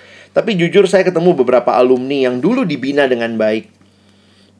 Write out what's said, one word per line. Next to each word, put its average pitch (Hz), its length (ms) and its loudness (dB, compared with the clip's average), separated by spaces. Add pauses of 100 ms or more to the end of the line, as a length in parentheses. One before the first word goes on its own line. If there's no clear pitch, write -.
(360)
Tapi 208 200 -2
jujur, 170 280 2
saya 190 200 2
ketemu 175 320 2
beberapa 120 400 2
alumni 127 520 0
yang 123 120 -4
dulu 240 240 -2
dibina 139 400 -2
dengan 117 320 -2
baik. 110 320 -4 (920)